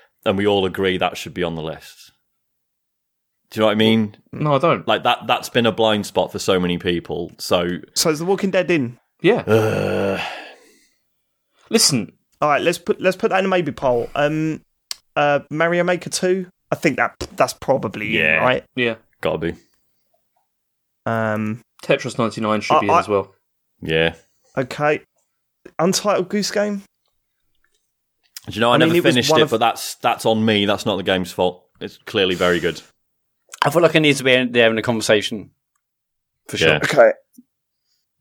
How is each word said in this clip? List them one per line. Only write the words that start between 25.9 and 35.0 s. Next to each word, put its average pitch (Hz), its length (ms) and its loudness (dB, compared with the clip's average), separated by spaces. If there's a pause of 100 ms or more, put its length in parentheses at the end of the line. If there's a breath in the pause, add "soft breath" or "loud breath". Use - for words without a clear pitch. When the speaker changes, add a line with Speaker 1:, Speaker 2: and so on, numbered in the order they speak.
Speaker 3:
Goose 202 220 -4
Game? 208 320 -4 (1600)
Speaker 1:
Do 85 80 -12
you 104 60 -6
know, 117 100 4
I 120 40 6
Speaker 3:
I - 40 4
mean, 165 100 4
Speaker 1:
never 170 100 2
Speaker 3:
it 165 60 0
was 135 100 4
Speaker 1:
finished 123 160 0
Speaker 3:
one 156 100 4
Speaker 1:
it, - 40 6
Speaker 3:
of 135 60 -2
Speaker 1:
but 113 100 0
that's, - 360 -2
that's - 280 -2
on 110 200 2
me. 104 200 2
That's 98 220 -2
not 104 100 0
the 98 60 -6
game's 92 300 -2
fault. - 340 -2 (140)
It's - 180 -12
clearly 95 360 0
very 87 260 2
good. 80 200 -4 (840)
Speaker 4:
I - 80 2
feel 156 120 2
like 160 120 4
I 165 40 4
need 151 180 4
to 127 80 -8
be 131 80 4
in 123 200 2
there 120 120 6
having 113 140 4
a 107 40 -2
conversation. 107 680 -2 (960)